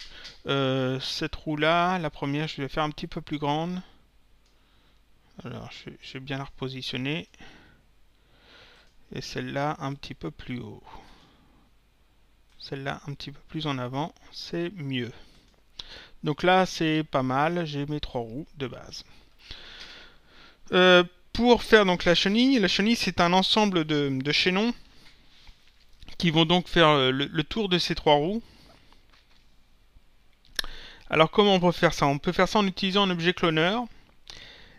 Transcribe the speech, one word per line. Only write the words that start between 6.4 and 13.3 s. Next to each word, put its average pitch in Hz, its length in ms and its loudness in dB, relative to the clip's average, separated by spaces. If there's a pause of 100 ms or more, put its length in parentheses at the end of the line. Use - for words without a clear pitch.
repositionner. 135 800 -6 (1900)
Et 135 60 -10
celle-là, 135 580 -6
un 139 160 -8
petit - 200 -14
peu 160 180 -12
plus - 260 -12
haut. 107 240 -14 (1800)
Celle-là, 143 480 -8
un 143 80 -8
petit - 160 -14
peu 147 80 -16 (100)